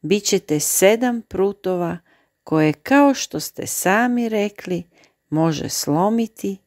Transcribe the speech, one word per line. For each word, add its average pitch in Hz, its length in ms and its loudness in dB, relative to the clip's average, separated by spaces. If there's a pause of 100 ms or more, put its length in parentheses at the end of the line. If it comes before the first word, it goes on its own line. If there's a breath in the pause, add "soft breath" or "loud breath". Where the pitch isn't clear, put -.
bit 196 240 0
ćete 151 360 0
sedam 226 640 2
prutova 185 760 -4 (460)
koje, 156 280 2
kao 277 420 4
što - 260 -8
ste - 260 -12
sami 240 600 0
rekli, 202 540 -4 (480 soft breath)
može 156 380 0
slomiti 196 880 -2 (100)